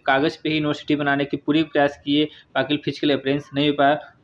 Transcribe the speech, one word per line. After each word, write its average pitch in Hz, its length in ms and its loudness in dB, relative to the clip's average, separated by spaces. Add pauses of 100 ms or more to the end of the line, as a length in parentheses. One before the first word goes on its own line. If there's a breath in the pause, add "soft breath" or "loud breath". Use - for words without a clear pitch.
कागज़ 143 380 2
पे 156 60 -2
ही 156 60 -2
university 147 400 -2
बनाने 143 300 0
की 139 120 -6
पूरी 151 260 0
प्रयास 143 420 0
किए, 147 200 2
बाकी 135 520 -4
physical 147 360 -2
appearance 139 400 -4
नहीं 147 160 0
हो 143 40 2
पाया। 147 400 0 (100)